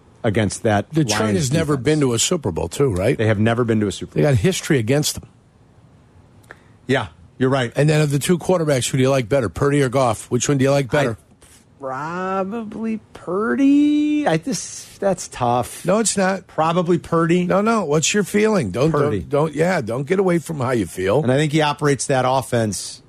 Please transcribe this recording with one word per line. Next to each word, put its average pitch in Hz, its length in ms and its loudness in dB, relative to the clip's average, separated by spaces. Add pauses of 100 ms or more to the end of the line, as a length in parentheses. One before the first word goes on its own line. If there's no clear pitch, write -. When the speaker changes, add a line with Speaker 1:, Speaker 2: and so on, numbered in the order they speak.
(240)
Speaker 1:
against 107 400 -2
that 104 300 0
Speaker 2:
Detroit 151 260 0
Speaker 1:
Lions 208 200 0
Speaker 2:
has 131 120 -2
never 156 220 0
Speaker 1:
defense. 131 100 -2
Speaker 2:
been 151 160 2
to 131 140 2
a 113 60 0
Super 143 340 -2
Bowl, 82 160 -4
too, 135 240 0
right? 98 240 0
Speaker 1:
They 110 100 0
have 107 120 2
never 117 260 2
been 110 160 2
to 104 60 2
a 95 40 -2
Super - 240 -12
Speaker 2:
They 160 60 2
Speaker 1:
Bowl. 147 100 4
Speaker 2:
got 131 80 4
history 170 400 0
against 135 360 0
them. - 120 -14 (1600)
Speaker 1:
Yeah, 123 220 0 (300)
you're 131 120 2
right. 127 260 0
Speaker 2:
And 147 140 4
then 151 100 2
of 151 120 0
the 143 80 0
two 180 180 0
quarterbacks, 151 520 0
who - 80 -2
do 131 60 2
you 131 60 4
like 135 180 0
better, 127 220 0
Purdy 143 320 2
or 131 80 2
Goff? 120 420 0
Which 123 160 0
one 147 100 2
do 127 60 2
you 135 80 4
like 143 180 0
better? 131 280 0 (640)
Speaker 1:
Probably 190 1200 -6 (140)
Purdy. 285 1120 2
I 160 100 2
just, - 640 -8
that's 196 280 -2
tough. - 580 -2
Speaker 2:
No, 190 140 2
it's 214 180 -2
not. 190 300 -2
Speaker 1:
Probably 170 500 0
Purdy. 170 480 0
Speaker 2:
No, 180 160 0
no. 220 240 0
What's 147 280 0
your 208 100 2
feeling? 202 480 0
Don't, 127 200 2
Speaker 1:
Purdy. 147 280 0
Speaker 2:
don't, 87 100 -10
don't, 143 240 0
yeah, 165 280 0
don't 120 260 -6
get 185 120 0
away 180 200 2
from 156 200 -6
how 127 120 -2
you 113 160 0
feel. 95 340 0
Speaker 1:
And 123 100 0
I 131 60 2
think 151 140 0
he 151 100 2
operates 143 460 0
that 127 200 2
offense 120 800 -2